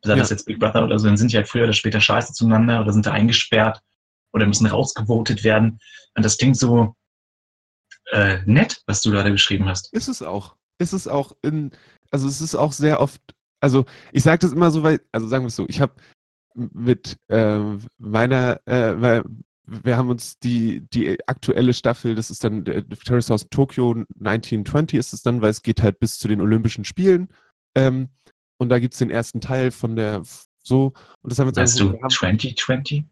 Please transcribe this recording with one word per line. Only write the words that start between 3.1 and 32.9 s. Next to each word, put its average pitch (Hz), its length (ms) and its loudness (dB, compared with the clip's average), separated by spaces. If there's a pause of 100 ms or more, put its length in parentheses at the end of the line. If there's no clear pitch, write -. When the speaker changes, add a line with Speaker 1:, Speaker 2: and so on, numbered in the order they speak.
Speaker 1:
eingesperrt 110 680 2 (500)
oder 110 140 2
müssen 101 200 2
rausgevotet 110 800 -2
werden. 110 340 2 (380)
Und 107 80 2
das 110 140 0
klingt 127 180 4
so, 120 400 2 (1120)
äh, 98 360 2
nett, 143 400 2
was 104 160 -4
du 110 80 0
gerade 101 200 2
beschrieben 101 380 0
hast. 92 240 -6
Speaker 2:
Ist 233 160 -6
es 254 140 -8
auch. 98 340 -10 (220)
Ist 175 140 -4
es 190 140 -6
auch - 360 -4
in, 151 280 -4 (400)
also 135 160 -2
es 139 140 -4
ist 160 140 -6
auch 147 180 0
sehr 151 280 0
oft, - 200 -2 (400)
also 135 240 4 (280)
ich 127 100 0
sag 160 180 4
das 185 120 2
immer 170 180 4
so, 156 120 0
weil, 156 180 2 (120)
also 113 160 -4
sagen 127 160 -2
wir 120 40 -6
es - 80 -10
so, 98 120 -4
ich - 120 -4
hab - 200 -2 (560)
m-, 120 160 -8
mit, 120 460 -2 (100)
äh, 107 320 0 (380)
meiner, 123 680 0
äh, 113 340 0
weil 117 240 2 (420)
wir 117 300 -4
haben 123 140 0
uns - 300 -8
die, 117 500 -2
die - 360 -4
aktuelle 123 460 0
Staffel, 117 420 -2
das 110 160 -6
ist - 140 -10
dann, 107 220 -2
äh, - 160 -4
Terrace 120 480 -2
House 110 180 0
Tokyo 120 560 0 (100)
nineteen 107 480 -4
twenty 147 360 -2
ist - 160 -4
es - 80 -14
dann, 120 180 0
weil 107 80 4
es 107 140 -2
geht - 200 0
halt 101 180 2
bis - 180 -4
zu - 100 -6
den 104 140 0
Olympischen 107 420 0
Spielen. 185 440 0 (460)
Ähm, 131 360 2 (480)
und 123 100 -2
da 123 100 2
gibt's 123 200 -4
den 123 120 0
ersten 117 300 -6
Teil 131 300 -2
von 113 260 -6
der 107 200 -2
f-, - 280 -14 (180)
so, 131 300 0 (300)
und - 100 -10
das 123 60 -4
haben 135 80 2
wir - 20 0
uns 127 80 -4
Speaker 1:
Meinst 120 240 2
Speaker 2:
angeguckt, 98 140 2
Speaker 1:
du - 40 -10
Speaker 2:
wir - 40 -14
haben 131 80 -4
Speaker 1:
twenty 110 440 -2
twenty? 139 580 -4